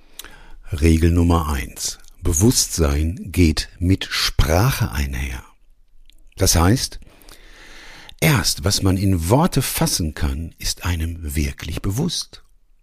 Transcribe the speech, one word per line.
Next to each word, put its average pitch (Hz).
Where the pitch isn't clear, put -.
Regel 82
Nummer 85
eins. -
Bewusstsein 82
geht 80
mit 90
Sprache 95
einher. 67
Das 92
heißt, 92
erst -
was 98
man 95
in 92
Worte 139
fassen 95
kann, 76
ist -
einem 82
wirklich 76
bewusst. 127